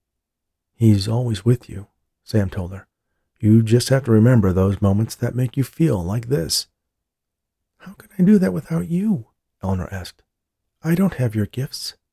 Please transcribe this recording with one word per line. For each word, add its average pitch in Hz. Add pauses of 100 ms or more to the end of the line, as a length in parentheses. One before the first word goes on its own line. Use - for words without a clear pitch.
(720)
"He's 104
always 113
with 123
you," 98 (360)
Sam 101
told 90
her. 95 (520)
"You 110
just 117
have 131
to 120
remember 110
those 95
moments 101
that 120
make 127
you 135
feel 127
like 113
this." - (1120)
"How -
can -
I 185
do 208
that 185
without 165
you?" 175 (360)
Eleanor 95
asked. - (600)
"I 165
don't 190
have 117
your 104
gifts." - (180)